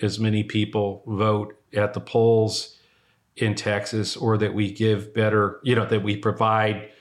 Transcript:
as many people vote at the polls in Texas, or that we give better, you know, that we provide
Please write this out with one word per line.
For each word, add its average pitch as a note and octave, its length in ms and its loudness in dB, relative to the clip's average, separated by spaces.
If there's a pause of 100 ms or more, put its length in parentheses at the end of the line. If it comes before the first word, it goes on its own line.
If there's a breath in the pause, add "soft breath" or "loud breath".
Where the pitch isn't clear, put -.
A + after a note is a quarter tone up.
as G#2 180 -2
many G#2+ 240 2
people G#2 600 -2
vote G#2 500 0 (180)
at G#2 200 0
the G2 80 -8
polls A2+ 760 2 (600 soft breath)
in G#2+ 180 0
Texas, G#2 640 -4
or A2 200 0
that G2+ 160 0
we G2+ 200 -2
give G#2+ 400 0
better, G#2+ 500 2
you B2 100 2
know, A2+ 120 2
that A2 180 0
we G2+ 140 -2
provide G#2+ 720 0 (120)